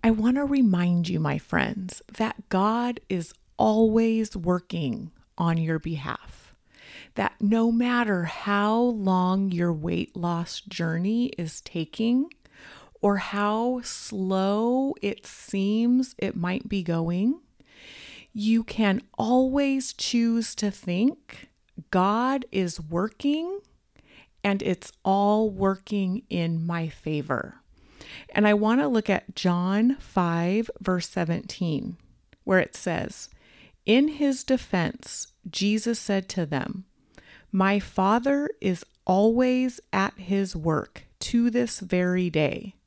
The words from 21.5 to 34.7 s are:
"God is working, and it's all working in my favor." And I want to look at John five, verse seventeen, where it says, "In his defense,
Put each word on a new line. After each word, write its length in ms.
"God 600
is 280
working, 800
and 180
it's 300
all 460
working 800
in 340
my 240
favor." 680
And 160
I 80
want 260
to 80
look 220
at 240
John 640
five, 720
verse 280
seventeen, 880
where 160
it 160
says, 520
"In 240
his 360
defense, 840